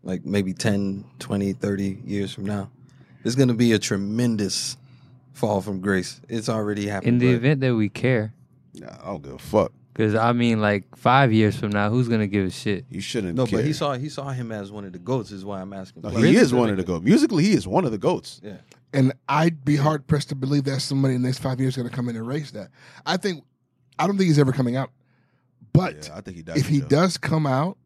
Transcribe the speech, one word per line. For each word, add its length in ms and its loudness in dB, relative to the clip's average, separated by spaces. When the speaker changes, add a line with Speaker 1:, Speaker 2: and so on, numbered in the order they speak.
Speaker 1:
like, 220 -6
maybe 300 0
ten, 500 -2
twenty, 340 -2
thirty 520 -4
years 280 -4
from 140 -10
now? 240 -6
It's 100 -2
gonna 200 4
be 180 4
a 60 4
tremendous 960 -2
fall 260 0
from 200 -6
grace. 480 -2
It's 200 -6
already 380 -2
happened, 220 -2
Speaker 2:
In 100 2
the 140 4
Speaker 1:
but 40 4
Speaker 2:
event 240 2
that 140 0
we 140 0
care. 440 -2
Speaker 3:
Nah, 140 -18
I 40 -14
don't 160 -10
give 120 -16
a 40 -18
fuck. 340 0
Speaker 2:
'Cause, 200 0
I 180 2
mean, 280 2
like, 360 -2
five 360 4
years 240 4
from 140 -4
now, 200 0
who's 160 2
gonna 220 0
give 180 2
a 40 -2
shit? 380 -6
Speaker 3:
You 120 -10
shouldn't 340 -6
Speaker 1:
No, 120 0
Speaker 3:
care. 120 -2
Speaker 1:
but 80 0
he 60 0
saw, 220 -4
he 140 -8
saw 220 -10
him 220 -8
as 180 -8
one 140 -12
of 80 -14
the 80 -14
goats, 320 -4
is 120 -12
why 160 -8
I'm 120 -12
asking. 300 -14
Speaker 3:
No, 80 -8
Speaker 1:
But 120 2
Speaker 3:
he 140 8
Speaker 1:
it's 60 8
Speaker 3:
is 120 4
one 160 4
of 60 0
the 80 0
Speaker 1:
gonna 140 -2
Speaker 3:
goats. 60 -8
Musically, 380 4
he 100 4
is 140 2
one 180 0
of 60 0
the 80 -4
goats. 460 -2
Speaker 1:
Yeah. 140 -14
Speaker 4:
And 200 4
I'd 360 2
be 100 2
hard-pressed 540 0
to 80 -6
believe 280 0
that 180 -4
somebody 340 0
in 60 0
the 60 0
next 120 -2
five 180 -4
years 140 0
is 100 -6
gonna 80 -6
come 180 -4
in 60 -6
and 100 -8
erase 280 -8
that. 180 -14
I 120 -2
think, 260 -4
I 80 2
don't 100 0
think 120 4
he's 100 6
ever 140 6
coming 240 0
out. 160 -6
But 360 2
Speaker 3:
Yeah, 80 -14
I 40 -10
think 160 -12
he 80 -14
died 140 -2
Speaker 4:
if 100 0
Speaker 3:
in 60 2
Speaker 4:
he 60 2
Speaker 3:
jail. 100 -8
Speaker 4:
does 280 2
come 280 -2
out 400 -2